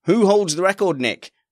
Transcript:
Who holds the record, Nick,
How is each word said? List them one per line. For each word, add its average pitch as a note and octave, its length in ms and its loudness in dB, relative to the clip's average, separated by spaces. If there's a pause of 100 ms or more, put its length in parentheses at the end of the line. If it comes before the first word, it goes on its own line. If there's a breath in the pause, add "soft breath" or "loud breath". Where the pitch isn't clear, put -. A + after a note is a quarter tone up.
Who G#3 220 2
holds G3 280 2
the E3 80 -4
record, F#3+ 380 -2
Nick, A#2 320 -6 (200)